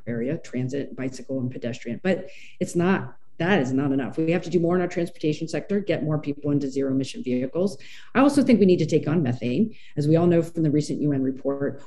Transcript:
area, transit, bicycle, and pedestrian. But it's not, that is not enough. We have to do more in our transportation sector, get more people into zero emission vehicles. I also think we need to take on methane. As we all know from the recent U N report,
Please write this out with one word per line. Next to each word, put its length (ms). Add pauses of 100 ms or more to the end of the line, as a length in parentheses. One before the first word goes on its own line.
area, 320
transit, 560
bicycle, 440
and 120
pedestrian. 520
But 260 (300)
it's 160
not, 400 (220)
that 220
is 120
not 200
enough. 260
We 140
have 120
to 60
do 100
more 160
in 60
our 60
transportation 600
sector, 340
get 220
more 140
people 340
into 200
zero 200
emission 300
vehicles. 560 (380)
I 60
also 200
think 180
we 60
need 140
to 80
take 200
on 140
methane. 540 (220)
As 100
we 80
all 100
know 160
from 220
the 80
recent 300
U 100
N 100
report, 640